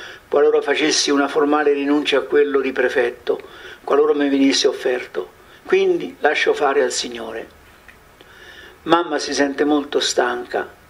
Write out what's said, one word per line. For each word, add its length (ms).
qualora 320
facessi 480
una 180
formale 460
rinuncia 420
a 60
quello 380
di 120
prefetto, 680
qualora 300
mi 160
venisse 360
offerto. 640
Quindi 540
lascio 340
fare 280
al 80
Signore. 560
Mamma 340
si 160
sente 300
molto 360
stanca, 640